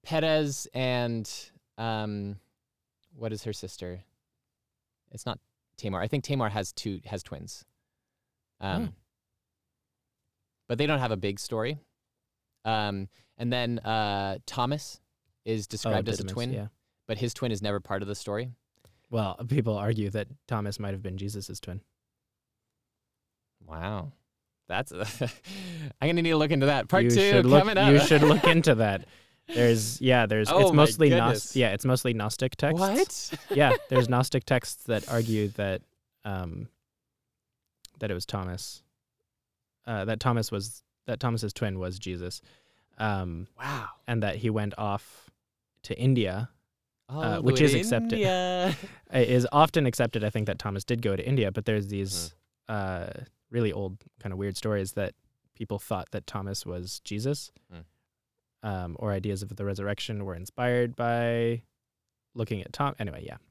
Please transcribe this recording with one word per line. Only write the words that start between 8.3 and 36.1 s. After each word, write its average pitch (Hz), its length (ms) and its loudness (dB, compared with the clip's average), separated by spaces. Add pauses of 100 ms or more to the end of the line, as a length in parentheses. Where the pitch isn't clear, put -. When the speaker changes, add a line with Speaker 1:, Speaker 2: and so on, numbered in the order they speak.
Speaker 1:
Um, 170 300 -4
Speaker 2:
Oh. - 40 -20 (1700)
Speaker 1:
but 120 100 -2
they 147 80 2
don't 151 140 2
have 123 100 0
a 107 60 0
big 101 240 -4
story. 123 380 -4 (840)
Um, 104 440 -2 (300)
and 120 140 -2
then, 120 280 -2
uh, 101 680 -2
Thomas 131 540 -6 (440)
is 110 220 -4
Speaker 2:
Oh, - 40 -20
Speaker 1:
described 110 380 -2
as 107 120 -2
a - 40 -6
Speaker 2:
Didymus, 95 80 -8
Speaker 1:
twin, 120 200 -4
Speaker 2:
yeah. 104 140 -6 (420)
Speaker 1:
but 107 100 -6
his 120 160 -2
twin 123 180 -4
is 98 100 -4
never 101 180 -2
part 98 220 -6
of 98 60 -6
the 104 60 -6
story. 110 360 -6 (600)
Speaker 2:
Well, 107 240 -2 (140)
people 113 280 0
argue 104 340 -2
that 104 180 -4 (200)
Thomas 104 300 -4
might 101 140 -6
have 98 100 -8
been 95 160 -8
Jesus's 98 420 -10
twin. 95 200 -10 (1900)
Speaker 1:
Wow. 95 460 -8 (560)
That's, 98 240 -4
<laughs> 156 1080 -8
I'm 143 80 0
gonna 170 140 2
need 165 80 2
to 160 60 4
look 151 160 4
into 139 140 4
that. 139 220 2
Part 185 160 6
Speaker 2:
You 120 60 6
Speaker 1:
two 120 60 6 (140)
Speaker 2:
should 120 160 8
look, 147 140 10
Speaker 1:
coming 196 160 2
up. - 160 8
Speaker 2:
you 143 60 10
should 143 240 8
look 151 220 8
Speaker 1:
<laughs> - 0 -
Speaker 2:
into 160 320 6
that. 104 280 2 (440)
There's, 117 520 4
yeah, 127 260 6
there's, 107 240 2
Speaker 1:
Oh 180 100 6
Speaker 2:
it's 190 100 8
Speaker 1:
my 151 60 6
Speaker 2:
mostly 147 340 8
Gnos-, 170 160 6
Speaker 1:
goodness. 113 300 0
Speaker 2:
yeah, 120 160 6
it's 113 120 -4
mostly 127 300 2
Gnostic 110 420 -2
texts. 156 240 0
Speaker 1:
What? 214 600 0 (100)
<laughs> 392 60 0
Speaker 2:
Yeah, - 200 6 (140)
there's 127 180 4
Gnostic 127 360 0
texts - 400 -2
that 110 260 -2
argue 110 380 0
that, 98 340 -4 (420)